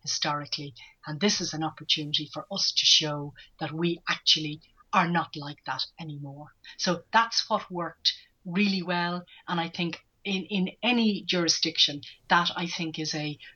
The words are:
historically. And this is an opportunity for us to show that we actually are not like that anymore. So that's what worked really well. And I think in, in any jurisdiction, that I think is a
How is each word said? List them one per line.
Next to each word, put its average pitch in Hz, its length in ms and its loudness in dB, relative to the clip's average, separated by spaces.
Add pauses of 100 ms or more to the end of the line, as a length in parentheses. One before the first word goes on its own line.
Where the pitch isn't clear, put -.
historically. 147 720 -4 (300)
And 151 140 -6
this 208 220 4
is 165 140 -4
an 160 100 -2
opportunity 151 680 -2
for 151 200 -8
us - 180 0
to - 140 0
show 147 500 2 (240)
that 151 140 -4
we 170 260 0 (100)
actually 156 520 0 (320)
are 180 160 4
not 170 260 0
like 147 320 -10
that 131 160 -4 (160)
anymore. 143 560 -10 (220)
So 175 260 0 (100)
that's - 380 2
what 208 180 0
worked 170 440 -2 (320)
really 190 380 2
well. 175 420 -2 (240)
And 175 100 0
I 165 120 -2
think 170 300 -4 (240)
in, 190 200 -2
in 190 260 2 (140)
any 220 420 4
jurisdiction, 160 760 2 (260)
that 175 260 6
I 175 140 -2
think 160 320 -4
is 156 120 -4
a 151 260 -4 (180)